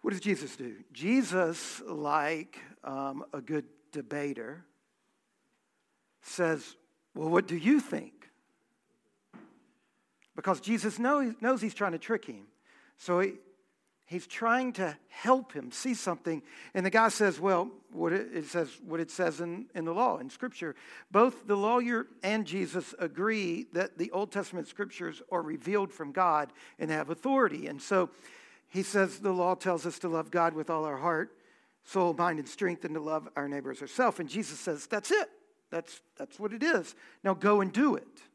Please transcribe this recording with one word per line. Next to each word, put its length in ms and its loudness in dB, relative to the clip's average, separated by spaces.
What 60 0
does 100 -4
Jesus 360 -2
do? 220 -12
Jesus, 880 0
like, 760 -2
um, 400 -6
a 60 -6
good 260 -4
debater, 760 -6
says, 520 -2
"Well, 160 -4
what 180 4
do 80 -4
you 240 6
think?" 520 -6
Because 240 0
Jesus 380 -2
know-, 420 2
knows 220 2
he's 140 -4
trying 160 0
to 80 -4
trick 260 -4
him. 220 -14
So 220 2
he, 140 2
he's 200 -8
trying 480 2
to 240 -4
help 460 2
him 180 -8
see 220 -2
something. 480 -2
And 100 0
the 60 2
guy 200 8
says, 300 2
"Well, 300 4
what 200 0
it, 220 -2
it 120 -4
says, 260 -2
what 160 -6
it 120 -4
says 280 -2
in, 360 -6
in 100 -4
the 80 -2
law, 240 2
in 140 -10
Scripture." 420 -8
Both 340 4
the 100 2
lawyer 520 2
and 240 0
Jesus 500 -4
agree 760 -2
that 260 -2
the 100 -2
Old 220 -2
Testament 360 -4
Scriptures 540 -8
are 120 0
revealed 500 -2
from 180 -10
God 400 2
and 100 -2
have 220 -2
authority. 560 2
And 120 -8
so 300 2
he 100 0
says, 360 2
"The 140 2
law 220 4
tells 300 0
us 140 -6
to 80 -4
love 240 -2
God 220 4
with 160 -4
all 160 0
our 100 -4
heart, 420 0
soul, 300 2
mind, 260 2
and 80 -8
strength, 380 -4
and 100 -6
to 60 -4
love 340 -2
our 140 -2
neighbor 200 -6
as 120 -10
ourselves." 400 2
And 80 -6
Jesus 300 -6
says, 280 -6
"That's 240 -2
it. 180 2
That's, 280 -8
that's 240 -12
what 140 -4
it 100 -4
is. 320 0
Now 120 2
go 260 6
and 140 0
do 220 6
it." 260 -12